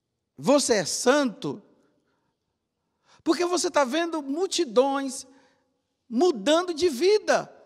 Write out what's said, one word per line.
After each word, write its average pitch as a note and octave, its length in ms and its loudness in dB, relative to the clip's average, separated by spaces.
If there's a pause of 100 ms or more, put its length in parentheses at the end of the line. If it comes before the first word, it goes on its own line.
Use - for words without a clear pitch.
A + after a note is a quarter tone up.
(380)
você A#3+ 380 2
é F3+ 100 0
santo, A#3+ 760 -2 (1600)
porque D#4+ 240 0
você F4 240 -2
tá C#4+ 140 2
vendo D#4+ 380 -2
multidões C#4 1040 -2 (840)
mudando D#4 640 2
de D#4+ 140 0
vida. D#4+ 680 0 (120)